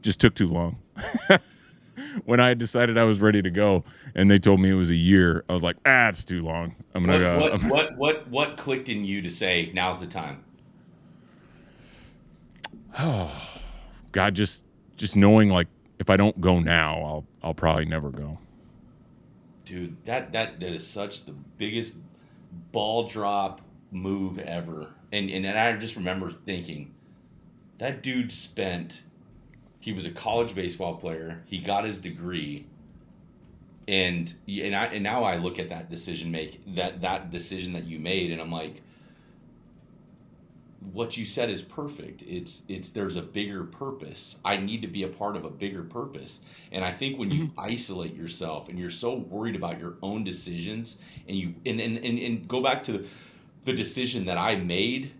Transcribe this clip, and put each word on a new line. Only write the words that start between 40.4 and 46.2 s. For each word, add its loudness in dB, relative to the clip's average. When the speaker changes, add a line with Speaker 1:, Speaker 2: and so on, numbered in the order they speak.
Speaker 2:
what -6
you -6
said -2
is -6
perfect. -12
It's, -10
it's, -10
there's -6
a -6
bigger -8
purpose. -14
I 0
need -6
to -10
be -6
a -4
part -8
of -8
a -10
bigger -10
purpose. -14